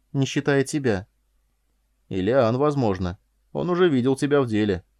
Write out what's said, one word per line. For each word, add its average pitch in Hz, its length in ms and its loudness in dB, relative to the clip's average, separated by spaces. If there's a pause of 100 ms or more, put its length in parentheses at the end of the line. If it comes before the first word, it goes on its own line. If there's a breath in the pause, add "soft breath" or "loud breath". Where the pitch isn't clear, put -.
(120)
не 135 140 0
считая 139 380 0
тебя? 123 420 -2 (1000)
Илиан, 113 480 0
возможно. 107 640 0 (340)
Он 147 180 -4
уже 180 180 2
видел 131 280 2
тебя 143 240 0
в 131 60 0
деле. 104 380 0 (160)